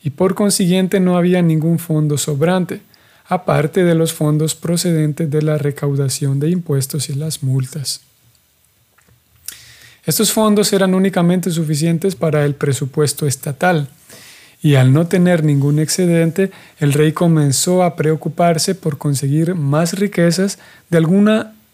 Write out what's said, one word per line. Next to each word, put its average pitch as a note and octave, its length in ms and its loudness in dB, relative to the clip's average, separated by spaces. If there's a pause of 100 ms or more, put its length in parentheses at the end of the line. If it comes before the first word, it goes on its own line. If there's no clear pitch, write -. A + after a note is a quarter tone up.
y C3+ 80 -4
por F#3 240 -2
consiguiente F#3+ 640 0
no F3+ 160 2
había F3+ 240 2
ningún E3 380 0
fondo D3+ 400 -2
sobrante, E3 640 -2 (440)
aparte D#3+ 580 0
de E3+ 100 2
los E3 180 0
fondos D3+ 420 -2
procedentes E3 760 -2
de D3+ 100 0
la D3+ 160 0
recaudación C#3 840 -2
de D#3 100 0
impuestos D3 580 -4
y C#3+ 60 -8
las D3+ 280 -6
multas. C3 600 -4 (2000)
Estos F#3 260 0
fondos G#3 440 0
eran F#3 200 2
únicamente F#3 560 0
suficientes E3 680 -2
para D3+ 280 0
el C#3+ 100 -2
presupuesto C#3+ 720 -2
estatal, D3 640 -2 (760)
y D3 120 4
al C3 180 6
no E3 140 4
tener F3 360 2
ningún D3 360 2
excedente, E3 720 0 (300)
el C#3+ 120 2
rey D3+ 200 2
comenzó E3 720 2
a F3 140 0
preocuparse D#3+ 800 0
por D#3+ 240 -6
conseguir D3+ 560 -2
más D#3 400 0
riquezas F#3 640 0 (320)
de E3 80 2
alguna G3+ 560 2 (200)